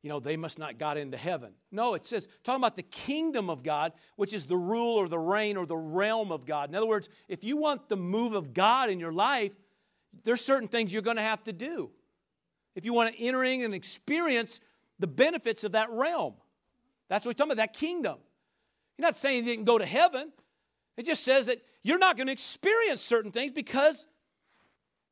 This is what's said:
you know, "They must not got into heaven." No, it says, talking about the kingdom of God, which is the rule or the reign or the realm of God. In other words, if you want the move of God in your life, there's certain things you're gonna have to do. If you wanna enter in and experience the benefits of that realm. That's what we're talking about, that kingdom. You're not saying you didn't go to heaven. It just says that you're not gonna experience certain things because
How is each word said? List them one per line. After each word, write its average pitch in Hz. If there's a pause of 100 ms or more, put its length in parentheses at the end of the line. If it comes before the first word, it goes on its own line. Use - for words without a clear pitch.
you 147
know, 147
"They 147
must 160
not 143
got 151
into 135
heaven." 135 (200)
No, 220
it 160
says, 202 (160)
talking 254
about 233
the 180
kingdom 277
of 131
God, 156 (220)
which 202
is 170
the 175
rule 226
or 196
the 170
reign 202
or 180
the 165
realm 190
of 135
God. 147
In 170
other 220
words, 214 (200)
if 175
you 247
want 294
the 208
move 214
of 147
God 233
in 185
your 165
life, 208 (720)
there's 233
certain 262
things 226
you're 214
gonna 226
have 220
to 220
do. 208 (840)
If 175
you 240
wanna 226
enter 254
in 254
and 214
experience 285 (400)
the 185
benefits 233
of 196
that 220
realm. 233 (720)
That's 208
what 247
we're -
talking 294
about, 220
that 220
kingdom. 302 (800)
You're 294
not 311
saying 269
you 240
didn't 220
go 233
to 196
heaven. 285 (640)
It 240
just 320
says 262
that 240 (200)
you're 294
not 370
gonna 262
experience 392
certain 214
things 254
because 277 (1040)